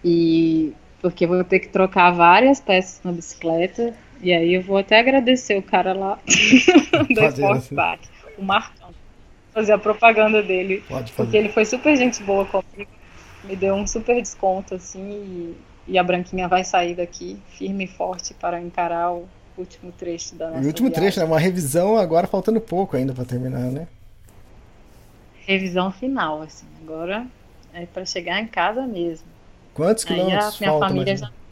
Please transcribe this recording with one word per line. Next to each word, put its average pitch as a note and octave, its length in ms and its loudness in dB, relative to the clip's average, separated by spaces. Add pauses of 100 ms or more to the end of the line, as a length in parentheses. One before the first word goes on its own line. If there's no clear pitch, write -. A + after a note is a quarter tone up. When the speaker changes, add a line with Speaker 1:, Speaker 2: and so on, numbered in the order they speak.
Speaker 1:
E E3 680 2 (280)
porque F3 220 0
eu E3 60 2
vou F3+ 160 2
ter F#3 140 2
que - 100 -6
trocar F#3+ 420 4
várias F#3 480 8
peças F#3+ 420 0
na F3+ 120 -6
bicicleta. F3 800 -4 (280)
E F3+ 120 2
aí, E3+ 220 2
eu F#3 60 0
vou G3 160 -2
até G#3 220 4
agradecer B3+ 580 2
o G3 60 -4
cara F#3 300 0
lá F#3+ 260 -4
<laughs> - 880 4
do A#3+ 80 2
Speaker 2:
Pode D3+ 260 4
Speaker 1:
Sport G3 300 0
Speaker 2:
ir. C#3 40 -8
Speaker 1:
Park, E3 260 -2 (360)
o F#3+ 60 -10
Marcão. G3 460 -4 (600)
Fazer G#3+ 220 2
a G#3 40 6
propaganda G#3+ 640 4
dele. F#3+ 440 -2
Speaker 2:
Pode - 240 -10
fazer. - 160 -2
Speaker 1:
Porque G#3 100 2
ele G#3 120 2
foi G#3+ 160 2
super B3+ 300 2
gente B3 280 0
boa G3 220 0
comigo. G3+ 440 -8 (540)
Me G3 140 -10
deu G3 180 0
um G3+ 100 -4
super A#3+ 360 -4
desconto, F#3+ 520 -6
assim, F#3 280 -16 (100)
e, F3+ 460 -14 (320)
e F#3 100 2
a F3+ 40 2
Branquinha F3+ 440 -4
vai F#3 160 0
sair F3 320 -2
daqui F3+ 420 -10 (120)
firme F#3+ 340 -8
e F#3 40 -8
forte F#3 460 -10
para F3 260 -6
encarar F3 520 -4
o F3 160 -10 (300)
último F#3 340 -14
trecho E3+ 440 -10
da D#3+ 140 -8
nossa C3+ 120 -6
Speaker 2:
O C3+ 40 -2
último F#3+ 220 0
Speaker 1:
viagem. E3 160 0
Speaker 2:
trecho, G3 160 0
né? E3 60 0
Uma D#3+ 140 2
revisão F3 580 0
agora F3 280 2
faltando G#3+ 360 -2
pouco F#3+ 340 -4
ainda C3 180 -2
pra B2+ 120 -8
terminar, B2+ 440 -6
né? D3+ 160 -8 (1600)
Speaker 1:
Revisão F#3+ 460 0
final, F#3 500 -4
assim. - 240 -18 (160)
Agora F3 460 -8 (460)
é F3 120 -14
pra F#3 200 -14
chegar F3 360 -6
em A3 60 -8
casa A3 400 -4
mesmo. E3+ 400 -6 (460)
Speaker 2:
Quantos F#3+ 340 0
Speaker 1:
Aí F#3 60 -2
a - 20 0
Speaker 2:
quilômetros G3 460 0
Speaker 1:
minha F#3+ 100 0
Speaker 2:
falta, D#3 160 2
Speaker 1:
família F#3 260 -2
Speaker 2:
mais F#3+ 80 -6
ou B2 60 -12
Speaker 1:
já - 60 -14
Speaker 2:
menos? - 180 -20